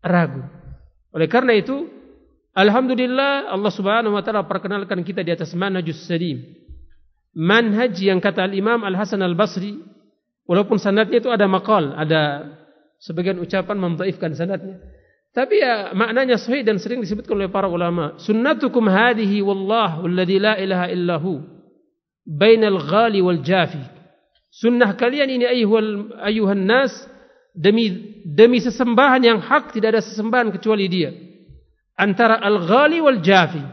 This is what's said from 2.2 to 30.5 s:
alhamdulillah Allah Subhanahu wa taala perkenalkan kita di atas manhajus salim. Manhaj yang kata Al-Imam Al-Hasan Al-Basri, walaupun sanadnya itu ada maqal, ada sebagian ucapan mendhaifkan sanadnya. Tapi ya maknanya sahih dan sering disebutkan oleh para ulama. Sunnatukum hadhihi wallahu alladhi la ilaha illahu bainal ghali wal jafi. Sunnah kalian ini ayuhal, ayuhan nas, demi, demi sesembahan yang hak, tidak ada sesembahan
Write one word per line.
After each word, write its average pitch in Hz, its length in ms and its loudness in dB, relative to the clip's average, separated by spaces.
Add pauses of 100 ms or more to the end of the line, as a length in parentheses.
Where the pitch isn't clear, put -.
alhamdulillah 254 960 2
Allah 196 240 -2
Subhanahu 208 400 0
wa 208 80 -2
taala 208 240 -4
perkenalkan 190 560 -6
kita 180 240 -6
di 170 80 -2
atas 165 240 -6
manhajus 185 480 -4
salim. 165 400 -4 (880)
Manhaj 208 640 0
yang 190 240 0
kata 196 240 -2
Al-Imam 208 400 -2
Al-Hasan 196 400 -4
Al-Basri, 196 560 -4 (640)
walaupun 202 320 0
sanadnya 208 400 0
itu 240 160 0
ada 202 160 2
maqal, 185 480 0
ada 151 560 -2 (480)
sebagian 180 400 -6
ucapan 190 400 -4
mendhaifkan 170 560 -4
sanadnya. 185 480 -8 (480)
Tapi 415 320 2
ya 208 320 -2
maknanya 233 400 2
sahih 262 240 -2
dan 220 160 0
sering 226 240 -6
disebutkan 208 400 -4
oleh 190 80 -2
para 196 240 -2
ulama. 170 480 -2
Sunnatukum 240 640 0
hadhihi 208 560 2
wallahu 196 640 -2
alladhi 180 320 0
la 208 240 0
ilaha 190 320 -2
illahu 175 480 -2 (880)
bainal 208 560 4
ghali 202 400 2
wal 175 160 2
jafi. 160 400 -2 (720)
Sunnah 240 400 2
kalian 269 400 0
ini 247 160 0
ayuhal, 220 720 0
ayuhan 202 480 0
nas, 254 240 2 (640)
demi, 202 720 0
demi 226 320 6
sesembahan 254 640 2
yang 226 160 4
hak, 294 320 -2
tidak 220 240 2
ada 220 80 2
sesembahan 226 480 -2